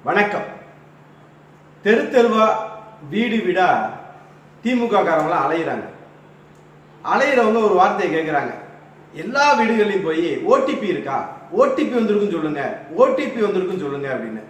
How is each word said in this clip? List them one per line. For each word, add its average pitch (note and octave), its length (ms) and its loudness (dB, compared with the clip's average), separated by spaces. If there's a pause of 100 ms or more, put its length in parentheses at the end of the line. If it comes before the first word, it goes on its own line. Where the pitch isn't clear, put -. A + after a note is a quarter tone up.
வணக்கம். G3+ 380 0 (1400)
தெரு A3+ 200 4
தெருவா, A3 460 4 (640)
வீடு G#3+ 340 0
வீடா F3 460 2 (720)
தி A#3+ 120 -2
மு A#3+ 120 0
க G3+ 140 2
காரங்களாம் E3 500 0
அலையுறாங்க. C#3+ 340 -4 (1300)
அலையிறவங்க A#3 500 2
ஒரு G3 100 4
வார்த்தையை F3+ 460 2
கேக்குறாங்க, C#3+ 340 -2 (580)
எல்லா C4 480 2
வீடுகள்லயும் G#3 440 2
போய், D#3+ 400 0
"ஓ A3+ 120 4 (100)
டி D4 60 -2
பி - 140 -4
இருக்கா? C#3 420 -4 (220)
ஓ A3 140 4
டி D4 200 0
பி A#3+ 140 -2
வந்திருக்குன்னு G#3 320 2
சொல்லுங்க, D3+ 480 -4 (160)
ஓ A#3 120 6
டி C4+ 200 -2
பி A#3 140 -6
வந்திருக்குன்னு F#3 400 -2
சொல்லுங்க" C#3 280 -6
அப்படின்னு. A2+ 420 -8